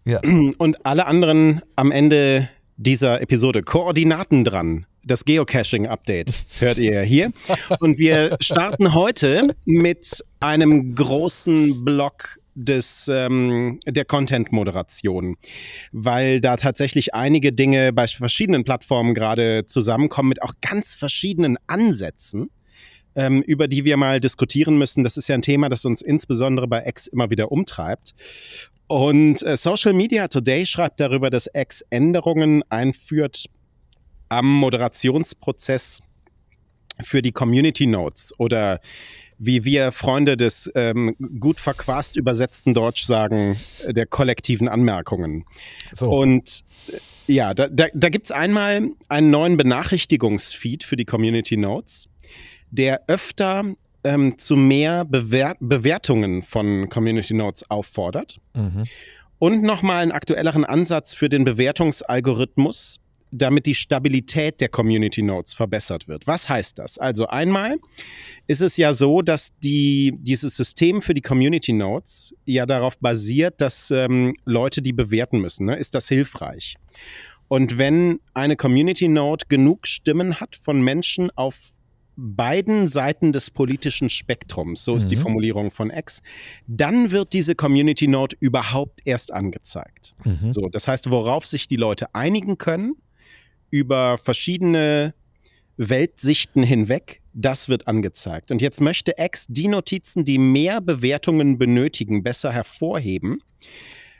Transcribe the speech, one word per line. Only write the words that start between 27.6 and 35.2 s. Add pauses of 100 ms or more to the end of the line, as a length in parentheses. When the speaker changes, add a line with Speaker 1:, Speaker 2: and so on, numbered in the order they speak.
Speaker 2:
Und,
äh,
Social
Media
Today
schreibt
darüber,
dass
X
Änderungen
einführt (840)
am
Moderationsprozess (1000)